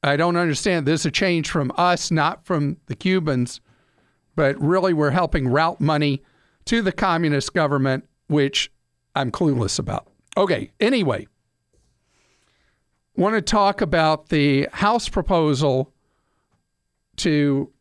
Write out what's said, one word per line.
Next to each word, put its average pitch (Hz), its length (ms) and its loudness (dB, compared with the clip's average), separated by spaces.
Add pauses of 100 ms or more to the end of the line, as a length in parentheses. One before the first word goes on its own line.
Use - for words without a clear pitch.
I 143 140 0
don't 170 180 0
understand. 170 500 0
This 151 180 0
is - 20 -2
a 147 60 0
change 175 380 0
from 147 280 -2
us, 175 340 0
not 160 340 -2
from 151 420 -4
the 131 100 -8
Cubans, 156 640 -2 (760)
but 139 260 0
really 180 300 2
we're 151 200 2
helping 160 360 0
route 156 320 0
money 147 420 0 (440)
to 233 160 0
the 185 100 0
communist 165 640 0
government, 139 500 0 (240)
which 143 440 0 (440)
I'm 135 140 -2
clueless 131 480 -2
about. - 300 -6 (280)
Okay, 185 440 0
anyway, 202 480 0 (1900)
want 208 200 2
to 214 60 0
talk 202 400 2
about 156 480 0
the 143 440 2
House 214 340 0
proposal 151 840 0 (1200)
to 143 640 0